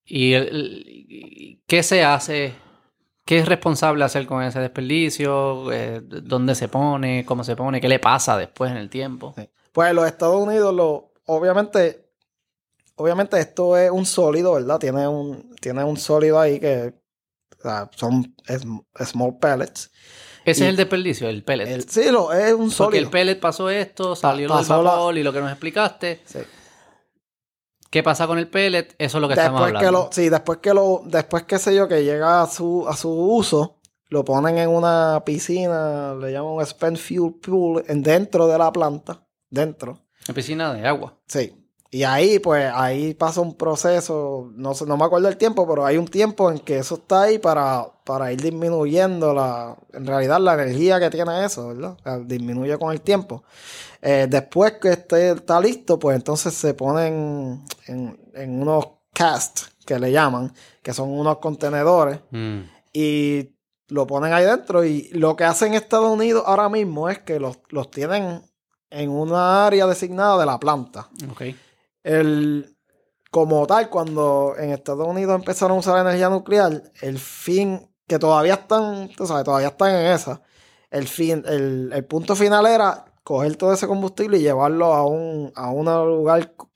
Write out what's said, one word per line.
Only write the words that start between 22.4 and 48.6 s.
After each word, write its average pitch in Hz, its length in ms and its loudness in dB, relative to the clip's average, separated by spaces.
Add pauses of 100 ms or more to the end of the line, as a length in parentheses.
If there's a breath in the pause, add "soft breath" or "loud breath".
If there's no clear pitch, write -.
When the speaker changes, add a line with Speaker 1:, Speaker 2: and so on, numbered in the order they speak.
Speaker 2:
un 226 60 0
Speaker 1:
Porque 220 140 -2
Speaker 2:
sólido. 196 300 2
Speaker 1:
el 135 60 -8
pellet 185 280 2
pasó 175 300 -2
esto, 196 420 -4
Speaker 2:
Pa-, 175 60 -4
Speaker 1:
salió 143 320 0
lo 156 80 2
del 143 100 2
Speaker 2:
pasó 160 160 4
la 175 100 6
Speaker 1:
vapor 175 260 0
y 151 40 -2
lo 139 120 -2
que 143 60 -2
nos 139 100 -4
explicaste. 170 760 -4
Speaker 2:
Sí. - 140 -16 (1500 soft breath)
Speaker 1:
¿Qué 156 120 0
pasa 160 240 0
con 165 120 -2
el 170 100 -4
pellet? 185 500 -2
Eso 143 180 -4
es 156 60 0
lo 143 60 0
que 135 60 0
estamos 131 280 4
Speaker 2:
Después 113 180 0
que 196 60 4
Speaker 1:
hablando. 185 220 4
Speaker 2:
lo, - 40 -12
sí, 175 160 2
después 165 300 0
que 202 160 2
lo, 190 320 2
después 165 380 -2
que 196 140 -2
sé 196 160 2
yo 196 140 4
que 156 160 2
llega 160 380 4
a 160 40 2
su, 170 400 -2
a 151 80 -4
su 160 160 -6
uso, 170 680 0 (320)
lo 143 160 0
ponen 151 320 2
en 170 100 2
una 165 560 2
piscina, 156 920 -4
le 135 180 -8
llaman 151 200 -6
un 156 140 -4
spent 165 320 -4
fuel 170 420 -4
pool, 175 480 0
en, 147 140 -2
dentro 170 440 2
de 160 120 4
la 165 140 4
planta, 160 540 -4 (220)
dentro. 139 520 -6 (280 soft breath)
Speaker 1:
Una 127 60 -10
piscina 151 400 -6
de 110 120 -6
agua. - 300 -4 (100)
Speaker 2:
Sí. 127 280 -6 (360)
Y 131 120 -6
ahí, 156 360 2
pues, 147 360 0
ahí 131 400 -2
pasa 165 260 -2
un 170 160 -4
proceso, 156 1000 -2
no 135 200 -6
sé, 143 100 -8
no 147 140 -2
me 160 80 2
acuerdo 180 220 2
el 190 100 -2
tiempo, 214 280 2
pero 143 200 0
hay 143 100 2
un 170 100 0
tiempo 202 440 0
en 156 80 -4
que 143 180 -4
eso 135 200 -6
está 190 260 2
ahí 214 160 4
para, 143 480 0 (180)
para 131 260 -4
ir 131 120 -6
disminuyendo 165 880 0